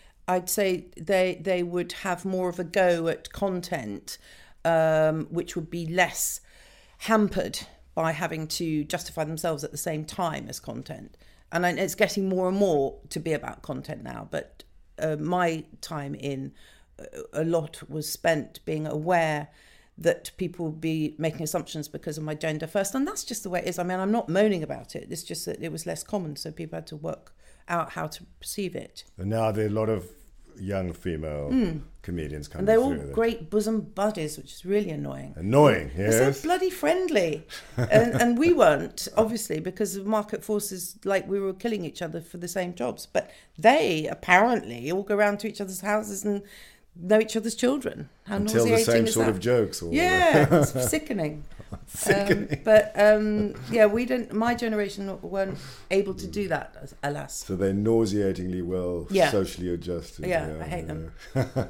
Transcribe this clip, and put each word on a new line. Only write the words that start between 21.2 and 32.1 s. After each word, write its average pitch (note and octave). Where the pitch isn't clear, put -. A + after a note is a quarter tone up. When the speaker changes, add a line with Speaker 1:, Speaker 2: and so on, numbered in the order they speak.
Speaker 1:
assumptions D#3
because D#3
of D#3+
my D#3
gender D#3
first. G3
And C#4
that's G#4
just -
the F#3+
way F3
it -
is. F#3
I F3+
mean, F#3
I'm F#3+
not A#3
moaning F#3+
about C#3+
it. -
It's D#3
just E3
that -
it D#3+
was D#3
less E3
common, E3+
so D#3+
people D#3+
had D#3+
to D#3
work D3+
out E3+
how D#3+
to E3
perceive F3+
it. -
Speaker 2:
And F#2+
now A2
there G#2+
are -
a G2+
lot A2
of G#2
young F#2+
female D#2
Speaker 1:
Mm. F3+
Speaker 2:
comedians D2+